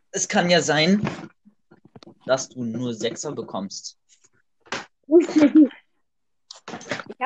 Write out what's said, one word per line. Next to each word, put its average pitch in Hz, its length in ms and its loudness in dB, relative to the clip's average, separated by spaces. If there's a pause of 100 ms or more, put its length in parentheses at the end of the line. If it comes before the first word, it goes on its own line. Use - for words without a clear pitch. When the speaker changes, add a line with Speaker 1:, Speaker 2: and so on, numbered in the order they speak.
(120)
Speaker 1:
Es 196 140 -4
kann 175 220 0
ja 175 140 4
sein, 156 440 2 (1200)
dass 131 220 -2
du 127 160 -10
nur 117 300 -6
Sechser 113 380 -8
bekommst. - 680 -12 (1120)
Speaker 2:
<laughs> 302 100 6 (1900)
Speaker 3:
Ich - 160 -16